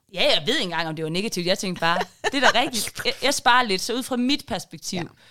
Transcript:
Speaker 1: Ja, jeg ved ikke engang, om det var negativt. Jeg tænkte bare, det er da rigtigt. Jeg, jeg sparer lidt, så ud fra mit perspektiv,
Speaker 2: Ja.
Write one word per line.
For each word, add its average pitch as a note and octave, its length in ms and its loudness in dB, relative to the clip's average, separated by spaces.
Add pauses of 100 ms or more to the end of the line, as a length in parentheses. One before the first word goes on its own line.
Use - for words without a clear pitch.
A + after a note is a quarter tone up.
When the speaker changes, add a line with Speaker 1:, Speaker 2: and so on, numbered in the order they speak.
(140)
Speaker 1:
Ja, E3+ 80 0
jeg A#3 240 4
ved A3+ 80 2
ikke D4+ 100 0
engang, E3 240 -2
om D#3+ 80 -6
det D#3+ 80 -4
var D#3+ 60 -4
negativt. F3+ 360 -2
Jeg F#3+ 120 2
tænkte F#3 220 -4
bare, E3+ 180 2 (340)
det C4+ 120 2
er A3+ 80 6
da A3 80 2
rigtigt. B3 440 -4
Jeg, A#3+ 80 0 (100)
jeg C#4 120 2
sparer B3 280 4
lidt, G3 180 -2
så - 140 -4
ud B3+ 80 -2
fra B3+ 140 -4
mit C4 320 0
perspektiv, - 500 -8
Speaker 2:
Ja. E3 60 -4 (260)